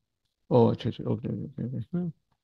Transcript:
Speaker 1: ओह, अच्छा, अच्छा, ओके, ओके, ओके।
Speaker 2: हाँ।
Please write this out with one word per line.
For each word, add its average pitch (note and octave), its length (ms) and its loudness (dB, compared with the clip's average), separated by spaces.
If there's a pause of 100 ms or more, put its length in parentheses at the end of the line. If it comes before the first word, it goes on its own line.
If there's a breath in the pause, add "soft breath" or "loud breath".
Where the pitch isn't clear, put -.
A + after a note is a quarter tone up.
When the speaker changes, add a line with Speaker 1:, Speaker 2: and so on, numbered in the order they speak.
(500)
Speaker 1:
ओह, A#2 220 6
अच्छा, A2+ 180 -4
अच्छा, - 140 -8
ओके, A#2+ 400 -4
ओके, - 220 -10
ओके। B2+ 320 -8
Speaker 2:
हाँ। F3 120 -4 (340)